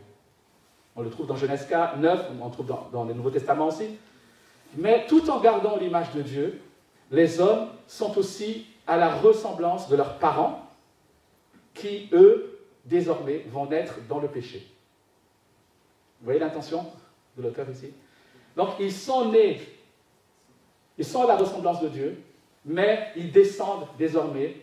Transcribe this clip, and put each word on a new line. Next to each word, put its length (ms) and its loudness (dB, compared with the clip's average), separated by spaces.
On 80 -10
le 80 -8
trouve 160 -12
dans 100 -4
Genèse 320 -4
neuf, 280 2
on 60 -10
le 60 -10
trouve 140 -10
dans, 260 -8
dans 120 -4
le 100 -6
Nouveau 160 -4
Testament 380 0
aussi. 280 -6
Mais 320 2
tout 220 4
en 100 -2
gardant 380 4
l'image 340 -2
de 100 -4
Dieu, 380 -6
les 300 4
hommes 280 2
sont 320 -6
aussi 480 -4
à 100 0
la 180 2
ressemblance 760 2
de 80 2
leurs 220 0
parents, 500 -2
qui, 400 -10
eux, 480 8
désormais, 640 -2
vont 180 -6
naître 280 -4
dans 100 -6
le 100 -4
péché. 380 -14
Vous 40 -20
voyez 160 0
l'intention 440 -6
de 60 -12
l'auteur 280 -6
ici ? 220 -16
Donc, 140 0
ils 120 -2
sont 380 -2
nés, 300 4
ils 60 -6
sont 180 -2
à 40 4
la 100 6
ressemblance 440 0
de 80 -2
Dieu, 340 -8
mais 500 0
ils 160 -8
descendent 560 4
désormais 680 -2